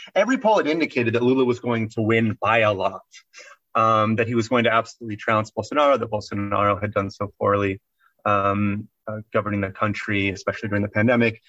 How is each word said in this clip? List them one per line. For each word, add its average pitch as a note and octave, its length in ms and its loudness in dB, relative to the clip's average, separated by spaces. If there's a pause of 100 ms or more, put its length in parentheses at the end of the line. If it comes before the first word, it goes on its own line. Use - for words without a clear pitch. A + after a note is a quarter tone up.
(160)
every A#3 220 2
poll G#3+ 180 2
had D3+ 120 0
indicated C3 480 0
that A#2+ 80 0
Lula C3 200 4
was A#2+ 160 0
going A2+ 300 -2
to A2+ 120 -6
win A2 380 2
by A2 200 2
a G#2+ 120 4
lot, F#2+ 300 -4 (720)
um, A2 400 2
that A2+ 120 0
he A#2+ 80 -2
was A2+ 120 0
going A#2+ 160 2
to A2+ 80 4
absolutely A2 460 -2
trounce A2 340 0
Bolsonaro, C#3 480 2
that A2 100 -6
Bolsonaro G2+ 720 -2
had G2+ 120 -4
done G2 180 -2
so - 260 -8
poorly, G2+ 440 0 (420)
um, G2+ 640 0 (200)
uh, G#2+ 140 -8 (120)
governing G#2 260 0
the F#2+ 120 -4
country, G2+ 580 -2
especially G2 400 -6
during G2+ 140 0
the G2 60 -4
pandemic, A#2 600 2